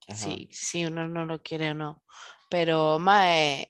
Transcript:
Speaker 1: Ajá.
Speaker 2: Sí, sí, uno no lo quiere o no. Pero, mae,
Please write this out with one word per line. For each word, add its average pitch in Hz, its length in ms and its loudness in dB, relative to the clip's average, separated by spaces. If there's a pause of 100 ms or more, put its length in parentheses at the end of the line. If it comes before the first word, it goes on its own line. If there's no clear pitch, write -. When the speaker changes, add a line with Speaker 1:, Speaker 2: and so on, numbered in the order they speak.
Speaker 1:
Ajá. 107 320 -8
Speaker 2:
Sí, - 140 -18
sí, - 320 -6
uno 165 220 -6
no 165 180 -6
lo 160 160 -8
quiere 156 300 -6
o - 20 -4
no. 151 300 -8 (460)
Pero, 160 500 2
mae, 170 720 4